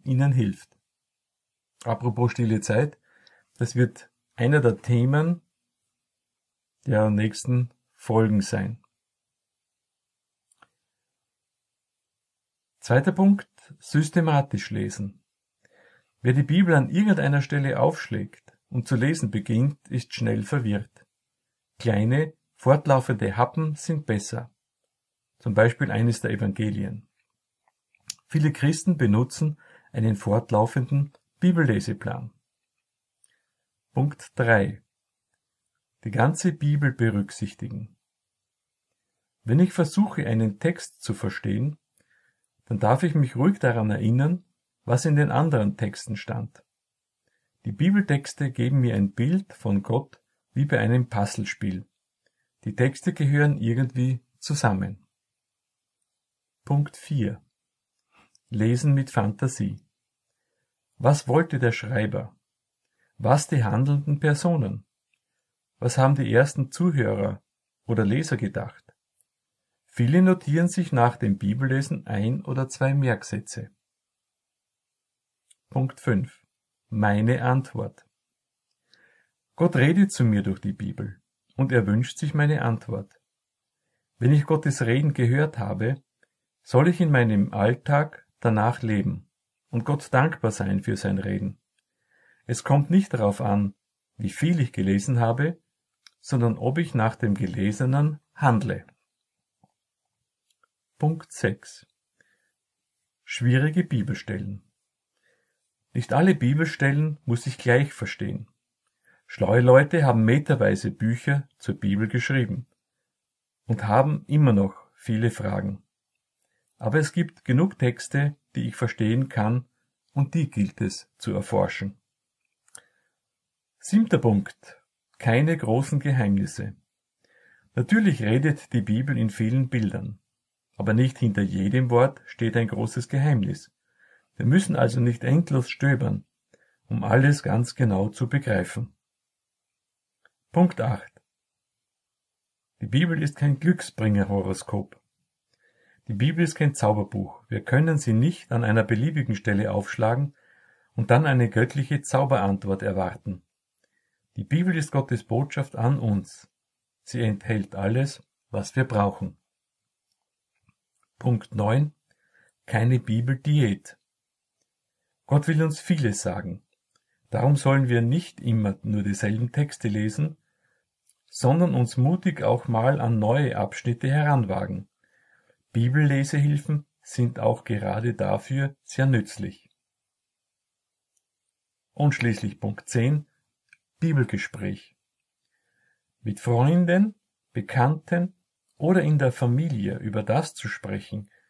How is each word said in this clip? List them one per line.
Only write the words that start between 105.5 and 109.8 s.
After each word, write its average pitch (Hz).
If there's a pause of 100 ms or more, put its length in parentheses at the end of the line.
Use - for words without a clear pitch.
Nicht 123
alle 180
Bibelstellen 151
muss 120
ich 131
gleich 131
verstehen. 101 (800)
Schlaue 101
Leute 139